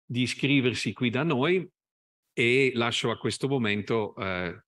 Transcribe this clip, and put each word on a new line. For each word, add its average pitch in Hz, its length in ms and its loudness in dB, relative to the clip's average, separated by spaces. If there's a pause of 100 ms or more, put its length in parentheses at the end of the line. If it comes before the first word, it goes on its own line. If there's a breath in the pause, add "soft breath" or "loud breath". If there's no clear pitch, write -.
di 123 180 -2
iscriversi 123 720 0
qui 120 180 -2
da 123 140 0
noi 165 440 0 (640)
e 127 420 4
lascio 117 360 0
a 107 80 -4
questo 123 300 -2
momento, 107 680 0
eh, 90 520 -6